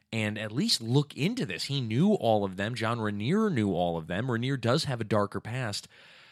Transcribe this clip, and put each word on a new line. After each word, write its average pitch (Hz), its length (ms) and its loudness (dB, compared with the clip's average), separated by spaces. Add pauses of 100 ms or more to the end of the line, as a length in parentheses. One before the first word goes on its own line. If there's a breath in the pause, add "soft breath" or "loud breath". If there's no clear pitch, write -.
(120)
and 107 260 -2
at 107 140 -6
least 196 280 0
look 131 380 2
into 208 260 0
this. 90 200 -6
He 139 180 -4
knew 131 320 2
all 110 320 4
of 95 100 -4
them. 104 200 -2
John 113 260 -2
Rainier 113 480 0
knew 110 220 2
all 85 260 2
of 78 80 -6
them. 98 240 -2
Rainier 123 280 0
does 123 260 2
have 120 180 -4
a 110 40 -4
darker 101 340 0
past. 113 480 -6 (440 loud breath)